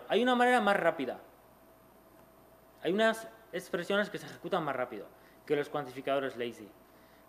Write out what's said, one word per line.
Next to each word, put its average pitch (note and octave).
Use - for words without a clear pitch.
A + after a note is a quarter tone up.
hay G3+
una B3+
manera B3
más G3+
rápida. C#3+
Hay D#3+
unas A3
expresiones F#3+
que D#3+
se D3
ejecutan E3+
más C#3
rápido A#2+
que D3
los C#3+
cuantificadores C3+
lazy, A2+